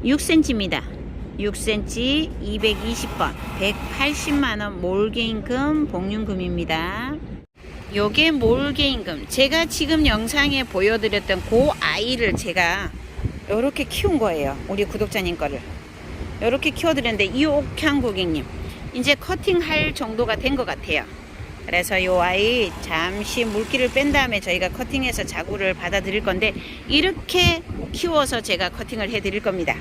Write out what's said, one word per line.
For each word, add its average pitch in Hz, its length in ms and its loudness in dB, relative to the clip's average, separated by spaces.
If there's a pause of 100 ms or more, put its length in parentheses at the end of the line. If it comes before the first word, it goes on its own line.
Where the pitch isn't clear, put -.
육 277 160 4
센치입니다. 233 600 2 (560)
육 202 160 -2
센치, 233 720 0 (100)
이백이십 214 760 -2
번, 156 160 0 (240)
백팔십만 269 1040 0
원 202 200 -4
몰개인 214 640 0
금, 285 440 2
복륜금입니다. 185 1300 -2 (800)
요게 214 360 4
몰개인 269 720 2
금. 160 240 -6
제가 320 380 4
지금 302 400 2
영상에 269 580 2
보여드렸던 202 840 2
그 254 200 6 (100)
아이를 208 560 0
제가 180 560 0 (580)
요렇게 247 360 0
키운 359 340 2
거예요. 151 360 0 (120)
우리 196 180 0
구독자님 185 520 -2
거를. 143 220 -2 (840)
요렇게 233 280 2
키워드렸는데, 240 560 2
이 254 200 2
옥향 285 560 2
고객님, 185 440 0 (480)
이제 262 220 4
커팅할 320 800 0
정도가 226 400 -2
된 262 200 0
것 247 100 0
같아요. 151 380 -2 (640)
그래서 180 380 0
요 185 160 4
아이 196 520 4 (100)
잠시 196 640 -2
물기를 226 460 0
뺀 277 200 2
다음에 254 280 2
저희가 180 300 0
커팅해서 233 540 -2
자구를 185 500 -2
받아드릴 190 500 -2
건데, 190 300 0 (340)
이렇게 339 760 2 (300)
키워서 285 500 2
제가 185 280 0
커팅을 220 400 -6
해드릴 202 320 -2
겁니다. 175 400 0